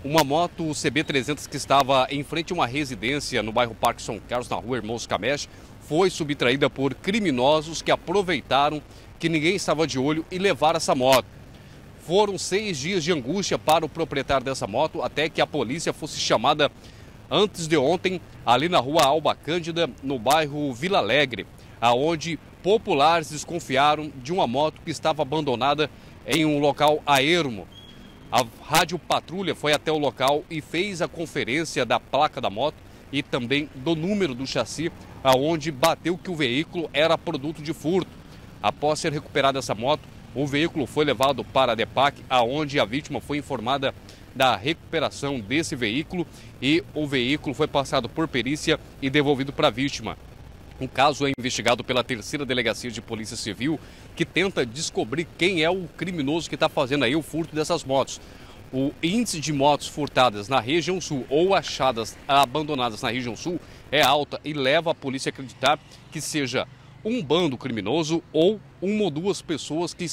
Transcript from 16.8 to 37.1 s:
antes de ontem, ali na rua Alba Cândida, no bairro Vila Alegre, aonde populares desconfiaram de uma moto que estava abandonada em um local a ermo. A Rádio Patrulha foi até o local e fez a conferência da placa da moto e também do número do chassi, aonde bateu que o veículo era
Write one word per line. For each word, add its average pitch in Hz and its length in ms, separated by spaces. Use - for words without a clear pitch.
antes 170 380
de 160 100
ontem, 175 420
ali 123 240
na 180 120
rua 147 240
Alba 143 320
Cândida, 165 520
no 135 160
bairro 147 560
Vila 175 240
Alegre, 135 480
aonde 143 600
populares 165 680
desconfiaram 151 840
de 143 100
uma 180 140
moto 143 340
que - 80
estava 156 320
abandonada 143 680
em 156 200
um 151 120
local 147 480
a 139 160
ermo. 139 460
A 123 120
Rádio 170 340
Patrulha 156 560
foi 147 180
até 151 200
o 156 80
local 143 500
e 160 120
fez 180 380
a 165 80
conferência 147 800
da 113 140
placa 139 420
da 110 80
moto 120 280
e 139 80
também 143 540
do 147 200
número 180 380
do 123 140
chassi, 147 440
aonde 143 480
bateu 160 460
que 160 120
o 180 60
veículo 151 580
era 156 240